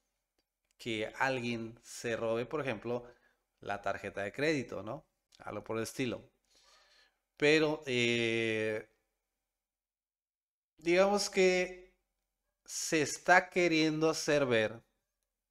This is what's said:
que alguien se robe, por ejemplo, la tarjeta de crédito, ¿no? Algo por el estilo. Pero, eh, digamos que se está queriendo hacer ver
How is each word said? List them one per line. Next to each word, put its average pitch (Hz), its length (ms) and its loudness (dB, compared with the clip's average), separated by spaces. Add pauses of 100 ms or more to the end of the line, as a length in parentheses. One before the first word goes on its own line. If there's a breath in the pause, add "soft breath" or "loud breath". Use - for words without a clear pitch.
(760)
que 110 400 -6
alguien 120 680 -2
se - 320 -6
robe, 113 300 -2
por 151 160 -6
ejemplo, 120 440 -6 (540 loud breath)
la 101 220 -6
tarjeta 98 420 -6
de 101 80 -6
crédito, 139 500 -4
¿no? 113 240 -12 (340)
Algo 104 240 -10
por 110 140 -6
el 113 60 -2
estilo. 110 480 -8 (1040 soft breath)
Pero, 156 500 2
eh, 113 1040 0 (1900)
digamos 196 520 4
que 185 640 2 (720)
se - 360 -2
está 180 480 4
queriendo 160 600 2
hacer 147 360 2
ver 113 360 2 (680)